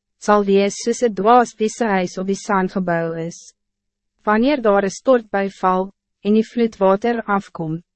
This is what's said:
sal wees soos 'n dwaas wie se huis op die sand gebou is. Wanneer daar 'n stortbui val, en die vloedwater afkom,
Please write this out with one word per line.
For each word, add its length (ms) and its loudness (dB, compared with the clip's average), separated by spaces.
sal 300 2
wees 340 2
soos 200 -4
'n 120 0
dwaas 440 2
wie 100 0
se 180 -4
huis 320 -2
op 80 -6
die 200 -4
sand 260 0
gebou 420 -4
is. 120 -12
Wanneer 380 2
daar 220 2
'n 60 -2
stortbui 580 0
val, 320 0
en 120 2
die 180 2
vloedwater 760 0
afkom, 560 -6